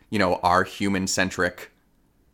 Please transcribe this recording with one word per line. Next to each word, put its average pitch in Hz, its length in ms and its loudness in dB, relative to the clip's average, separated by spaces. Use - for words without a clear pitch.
you 110 80 -2
know, 92 240 2
our 90 220 4
human-centric 92 1080 -2